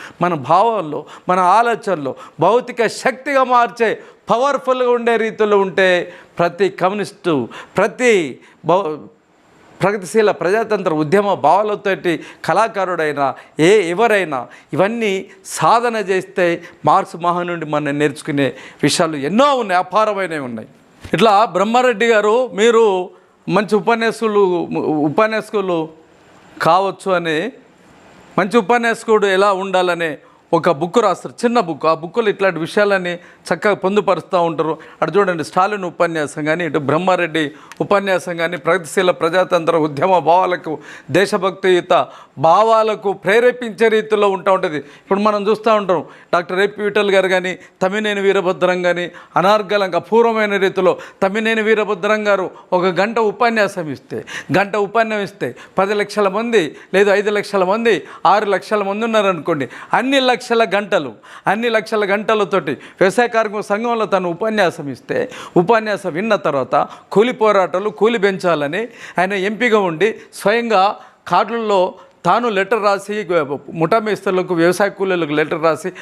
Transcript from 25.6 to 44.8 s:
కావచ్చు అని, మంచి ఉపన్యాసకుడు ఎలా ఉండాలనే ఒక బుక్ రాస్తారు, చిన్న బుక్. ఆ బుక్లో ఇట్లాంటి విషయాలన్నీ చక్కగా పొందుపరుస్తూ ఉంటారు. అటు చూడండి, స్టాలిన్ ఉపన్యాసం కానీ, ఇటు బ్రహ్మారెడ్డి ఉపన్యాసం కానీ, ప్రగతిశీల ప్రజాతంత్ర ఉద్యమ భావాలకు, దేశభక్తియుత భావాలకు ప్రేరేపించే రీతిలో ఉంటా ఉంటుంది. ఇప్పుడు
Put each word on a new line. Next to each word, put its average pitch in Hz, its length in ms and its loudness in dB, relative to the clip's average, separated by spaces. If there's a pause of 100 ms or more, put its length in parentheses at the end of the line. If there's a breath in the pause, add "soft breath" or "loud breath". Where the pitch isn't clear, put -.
కావచ్చు 190 500 0
అని, 170 400 -2 (840)
మంచి 190 200 0
ఉపన్యాసకుడు 226 720 2
ఎలా 196 260 4
ఉండాలనే 180 640 -2 (360 soft breath)
ఒక 165 160 2
బుక్ 170 280 0
రాస్తారు, 180 480 -2
చిన్న 240 140 2
బుక్. 160 260 -4
ఆ 160 80 4
బుక్లో 175 360 -2
ఇట్లాంటి 185 300 -2
విషయాలన్నీ 185 600 -2 (280 loud breath)
చక్కగా 196 260 0
పొందుపరుస్తూ 190 680 -2
ఉంటారు. 160 360 -2 (240 loud breath)
అటు 160 160 -2
చూడండి, 180 260 0
స్టాలిన్ 190 400 -2
ఉపన్యాసం 160 600 -4
కానీ, 165 200 -2
ఇటు 156 140 -2
బ్రహ్మారెడ్డి 160 720 0 (300 loud breath)
ఉపన్యాసం 185 560 0
కానీ, 165 200 -4
ప్రగతిశీల 175 540 0
ప్రజాతంత్ర 170 640 0
ఉద్యమ 160 420 0
భావాలకు, 170 600 0 (320 loud breath)
దేశభక్తియుత 180 960 2 (300 loud breath)
భావాలకు 208 760 2
ప్రేరేపించే 226 720 0
రీతిలో 214 420 2
ఉంటా 190 220 0
ఉంటుంది. 175 260 0
ఇప్పుడు - 420 -4